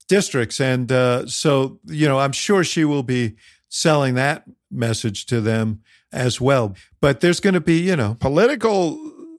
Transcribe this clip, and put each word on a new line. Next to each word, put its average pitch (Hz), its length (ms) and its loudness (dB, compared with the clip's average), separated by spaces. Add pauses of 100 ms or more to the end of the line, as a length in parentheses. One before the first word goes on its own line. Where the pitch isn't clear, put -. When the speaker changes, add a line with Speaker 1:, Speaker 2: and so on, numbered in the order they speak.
Speaker 1:
districts. 143 520 0
And, 127 300 0
uh, 127 380 2
so, 135 580 0
you 151 220 0
know, 135 100 2
I'm 135 140 0
sure 190 320 0
she 160 200 0
will 147 200 0
be 120 320 -2 (320)
selling 143 460 0
that 139 280 -2 (300)
message 113 540 -4
to 120 140 -2
them 110 400 -2 (320)
as 127 280 -2
well. 123 340 0 (260)
But 143 200 2
there's 175 200 2
gonna 185 200 2
be, 165 200 2
you 185 160 0
know. 113 220 -2
Speaker 2:
Political 202 800 0 (400)